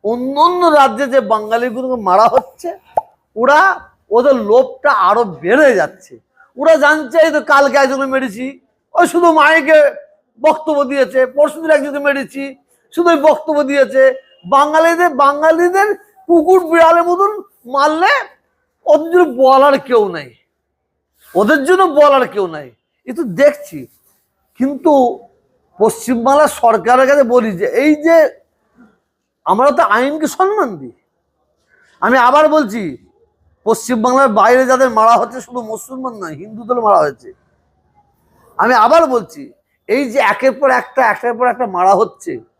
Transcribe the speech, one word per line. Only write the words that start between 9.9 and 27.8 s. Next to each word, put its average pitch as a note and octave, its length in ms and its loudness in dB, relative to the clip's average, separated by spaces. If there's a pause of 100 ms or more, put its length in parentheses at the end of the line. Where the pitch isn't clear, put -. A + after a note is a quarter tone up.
বক্তব্য D4+ 420 -2
দিয়েছে, C4 420 -2
পরশুদিন D4+ 460 -2
একজনকে C#4+ 280 -2
মেরেছি, C#4 560 -6 (360)
শুধু E4+ 180 0
ওই E4 120 2
বক্তব্য D4+ 420 0
দিয়েছে। C4 500 0 (360)
বাঙালিদের, D#4+ 600 2
বাঙালিদের D#4+ 840 0 (340)
কুকুর E4+ 440 2
বিড়ালের E4 320 4
মতন G4 400 -2 (220)
মারলে D#4 480 0 (720)
ওদের D#4 260 0
জন্য D4 320 2
বলার C4+ 360 4
কেউ A#3 280 0
নাই, D3 260 -12 (1000)
ওদের B3+ 280 0
জন্য F#4 200 2
বলার C#4+ 440 2
কেউ F#3+ 200 -6
নাই। D3 240 -14 (340)
এ B3 80 -14
তো D#4 100 -8
দেখছি। C4 640 -2 (680)
কিন্তু C4+ 640 0 (600)
পশ্চিমবাংলার B3 680 0
সরকারের A#3 600 0
কাছে C#4+ 160 2
বলি A#3 280 0
যে F3 140 -6
এই D4 300 0